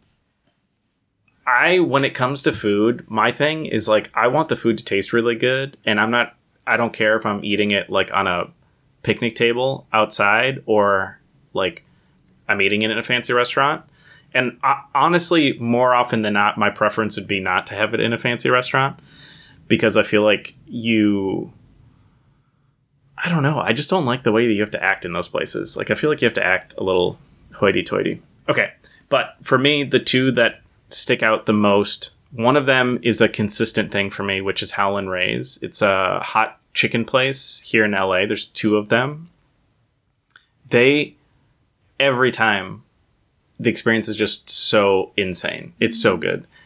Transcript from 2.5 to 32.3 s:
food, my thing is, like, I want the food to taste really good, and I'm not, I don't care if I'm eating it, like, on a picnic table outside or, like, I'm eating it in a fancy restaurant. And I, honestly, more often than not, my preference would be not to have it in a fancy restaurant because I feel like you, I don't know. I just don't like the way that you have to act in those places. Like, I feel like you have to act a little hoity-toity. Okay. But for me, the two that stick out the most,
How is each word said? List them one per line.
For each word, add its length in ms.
food, 560
my 220
thing 360
is, 220
like, 260
I 120
want 220
the 80
food 220
to 60
taste 280
really 240
good, 480
and 160
I'm 100
not, 240
I 100
don't 160
care 240
if 80
I'm 200
eating 260
it, 180
like, 240
on 140
a 240
picnic 320
table 560
outside 720
or, 540
like, 300
I'm 120
eating 220
it 80
in 80
a 60
fancy 280
restaurant. 520
And 300
I, 180
honestly, 640
more 360
often 280
than 120
not, 240
my 120
preference 460
would 120
be 100
not 300
to 60
have 200
it 60
in 120
a 60
fancy 320
restaurant 480
because 280
I 60
feel 200
like 320
you, 880
I 100
don't 140
know. 160
I 140
just 180
don't 160
like 160
the 80
way 160
that 60
you 80
have 100
to 120
act 220
in 80
those 140
places. 500
Like, 140
I 60
feel 140
like 120
you 40
have 80
to 120
act 320
a 60
little 340
hoity-toity. 680
Okay. 220
But 340
for 160
me, 240
the 160
two 340
that 280
stick 340
out 220
the 60
most, 580